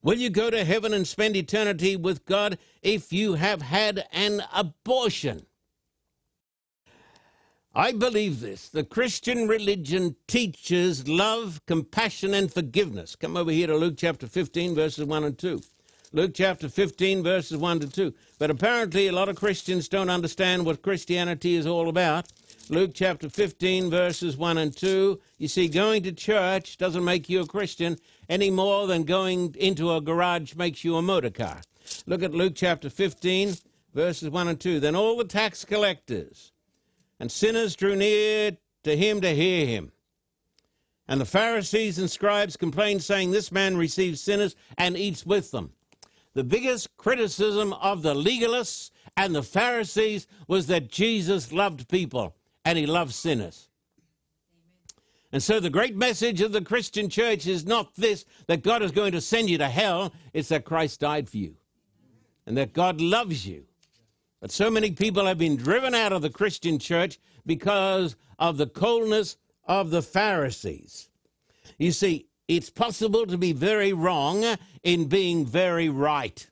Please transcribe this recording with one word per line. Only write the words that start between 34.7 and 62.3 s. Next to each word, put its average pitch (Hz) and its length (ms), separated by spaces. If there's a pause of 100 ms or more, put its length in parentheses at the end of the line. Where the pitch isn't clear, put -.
"Then 151 160
all 220 200
the 233 100
tax 208 380
collectors 175 880 (680)
and 117 120
sinners 226 440
drew 196 200
near 214 600 (260)
to 151 120
him 208 260
to 180 120
hear 170 320
him. 104 260 (1160)
And 135 120
the 131 60
Pharisees 214 720
and 185 140
scribes 208 440
complained, 185 460
saying, 190 300
'This 202 200
man 190 240
receives 170 460
sinners 202 340 (220)
and 180 200
eats 196 280
with 190 260
them.'" 90 200 (640)
The 131 100
biggest 240 540
criticism 208 760
of 190 300
the 151 100
legalists 233 800 (240)
and 190 180
the 147 80
Pharisees 214 840 (200)
was 175 200
that 156 240
Jesus 185 600
loved 165 360
people 127 480 (280)
and 170 140
he 151 80
loved 156 280
sinners. 113 560 (1600)
And 135 100
so 214 180
the 175 120
great 214 240
message 214 460
of 214 100
the 202 100
Christian 208 480
church 208 380
is 180 180
not 214 300
this, 208 300 (200)
that 170 160
God 220 220
is 185 80
going 196 220
to 170 80
send 226 280
you 170 80
to 147 120
hell. 180 440 (200)
It's 160 160
that - 160
Christ 160 340
died 147 280
for - 100
you 85 180 (880)